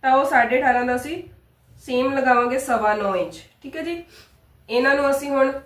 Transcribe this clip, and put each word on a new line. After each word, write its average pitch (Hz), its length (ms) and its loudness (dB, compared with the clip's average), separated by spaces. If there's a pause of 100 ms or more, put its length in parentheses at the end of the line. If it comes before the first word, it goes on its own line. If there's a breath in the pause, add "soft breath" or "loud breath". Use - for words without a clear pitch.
ਤਾਂ 262 100 2
ਉਹ 277 120 4
ਸਾਢੇ 247 340 2
ਅਠਾਰਾਂ 247 260 2
ਦਾ 247 100 -2
ਅਸੀਂ 302 260 -8 (600)
ਸੇਮ 262 300 0
ਲਗਾਵਾਂਗੇ 254 480 2
ਸਵਾ 220 340 0
ਨੌ 202 200 -2
ਇੰਚ, - 240 -4 (220)
ਠੀਕ 277 160 -14
ਹੈ 320 60 -8
ਜੀ। 339 200 -8 (680 soft breath)
ਇਹਨਾਂ 262 260 2
ਨੂੰ 285 160 0
ਅਸੀਂ 277 180 -4
ਹੁਣ 277 220 2 (140)